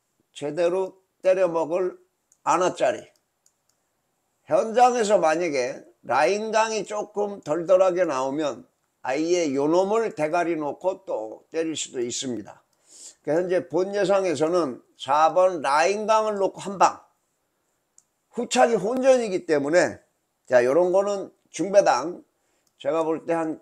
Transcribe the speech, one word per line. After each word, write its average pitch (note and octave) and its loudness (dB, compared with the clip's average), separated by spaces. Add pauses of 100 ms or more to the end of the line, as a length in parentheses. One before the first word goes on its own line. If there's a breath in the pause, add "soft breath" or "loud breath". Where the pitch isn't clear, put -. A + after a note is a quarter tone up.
(340)
제대로 F3 -2 (220)
때려먹을 F3+ 0 (460)
아나짜리. E3 0 (1400)
현장에서 A3+ 2
만약에 D#3 -2 (200)
라인강이 G#3 0
조금 G#3 -6
덜덜하게 F3 2
나오면 C3+ -4 (360)
아예 D#3+ 0
요 C#3 0
놈을 G3 0
대가리 E3 -2
놓고 D#3+ -6
또 A2 -10
때릴 D#3+ -4
수도 - -8
있습니다. A#2+ -8 (580 loud breath)
그러니까 D#3+ -2
현재 F3 -2
본 F#3 -2
예상에서는 F3 0 (160)
사 D3+ 2
번 F3+ 2
라인강을 G#3 0
놓고 F#3+ -2
한 F#3+ -10
방. E3+ 2 (1300)
후차기 A#3+ 2
혼전이기 A#3 2
때문에, D3 2 (480)
자, B2 6
요런 E3+ 4
거는 G3 0 (180)
중배당 F3 0 (560)
제가 D#3 -2
볼 D#3 -4
때 E3 -4
한 D#3+ -4